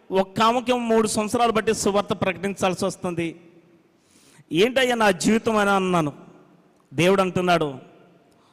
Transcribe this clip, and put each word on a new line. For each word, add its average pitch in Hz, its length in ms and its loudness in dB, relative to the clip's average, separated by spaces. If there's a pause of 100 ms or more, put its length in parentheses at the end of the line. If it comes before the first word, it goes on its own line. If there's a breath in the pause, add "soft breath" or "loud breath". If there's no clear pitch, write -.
(120)
ఒక్క 190 300 0
ఆమెకి 240 320 2
మూడు 226 340 2
సంవత్సరాలు 226 460 0
బట్టి 214 220 0
సువార్త 202 380 -2
ప్రకటించాల్సి 190 720 -4
వస్తుంది, 170 560 -6 (1120 soft breath)
ఏంటయ్యా 247 420 2
నా 220 160 2
జీవితం?" 214 460 0
అని 202 140 2
అన్నాను. 180 420 0 (840)
దేవుడు 180 260 4
అంటున్నాడు, 175 540 0 (800 soft breath)